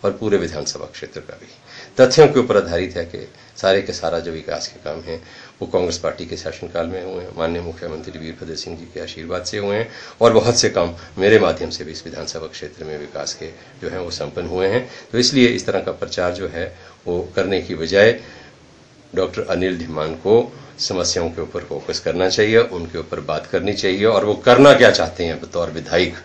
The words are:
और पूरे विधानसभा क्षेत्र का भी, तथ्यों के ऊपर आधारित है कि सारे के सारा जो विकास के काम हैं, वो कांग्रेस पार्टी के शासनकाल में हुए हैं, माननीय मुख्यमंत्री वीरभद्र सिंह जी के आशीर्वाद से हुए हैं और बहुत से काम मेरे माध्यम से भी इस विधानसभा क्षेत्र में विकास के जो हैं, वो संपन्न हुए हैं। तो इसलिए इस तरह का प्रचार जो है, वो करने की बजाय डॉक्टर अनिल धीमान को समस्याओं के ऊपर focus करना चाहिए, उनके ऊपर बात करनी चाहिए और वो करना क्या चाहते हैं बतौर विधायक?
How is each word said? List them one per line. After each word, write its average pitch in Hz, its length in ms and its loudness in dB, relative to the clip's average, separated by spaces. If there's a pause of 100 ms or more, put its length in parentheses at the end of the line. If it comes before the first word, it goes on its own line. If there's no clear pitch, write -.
और 101 80 0
पूरे 101 260 0
विधानसभा 82 480 -6
क्षेत्र - 340 -16
का - 140 -20
भी, - 120 -20 (540)
तथ्यों 139 280 10
के 135 120 4
ऊपर 107 160 2
आधारित 87 400 0
है 85 80 -4
कि - 240 -14 (280)
सारे 98 260 4
के 90 100 -8
सारा 82 280 -4
जो 82 120 -8
विकास 78 360 -8
के - 160 -20
काम 78 160 -8
हैं, 80 220 -10 (400)
वो 87 60 -10
कांग्रेस 90 300 0
पार्टी 80 280 -6
के 90 100 -10
शासनकाल 85 500 -6
में 90 180 -8
हुए 90 200 -10
हैं, 92 120 -14
माननीय 82 260 -2
मुख्यमंत्री 82 560 -12
वीरभद्र 80 380 -12
सिंह 85 200 -10
जी 85 80 -16
के 85 160 -14
आशीर्वाद 82 440 -10
से 107 140 -8
हुए 101 180 -2
हैं 113 120 -4 (320)
और 113 120 8
बहुत 113 240 4
से 104 140 2
काम 87 240 0 (240)
मेरे 104 200 6
माध्यम 85 320 0
से - 140 -12
भी 78 80 -14
इस - 120 -16
विधानसभा 80 420 -12
क्षेत्र 78 380 -14
में 76 140 -10
विकास 71 360 -10
के - 120 -14 (360)
जो 85 60 -8
हैं, 80 100 -8
वो 87 120 -8
संपन्न 80 360 -8
हुए 90 200 -2
हैं। 117 240 0 (220)
तो 113 60 0
इसलिए 123 300 4
इस - 180 -2
तरह 95 140 0
का 92 120 -6
प्रचार - 400 -4
जो 90 160 -6
है, 85 280 -8 (300)
वो 87 300 -4
करने 92 260 0
की 87 120 -8
बजाय 95 460 4 (920)
डॉक्टर 92 280 -2
अनिल 92 360 -2
धीमान 80 360 -6
को 101 380 2 (260)
समस्याओं 87 520 -2
के 82 120 -8
ऊपर 78 180 -8
focus 76 400 -8
करना 87 280 0
चाहिए, 110 300 4
उनके 85 400 -2
ऊपर 80 220 -8
बात 76 260 -6
करनी 95 260 -2
चाहिए 98 320 -2
और 104 200 4
वो 104 100 2
करना 131 400 8
क्या 117 160 10
चाहते 87 340 0
हैं 78 160 -2
बतौर 85 300 -4
विधायक? 85 440 0 (100)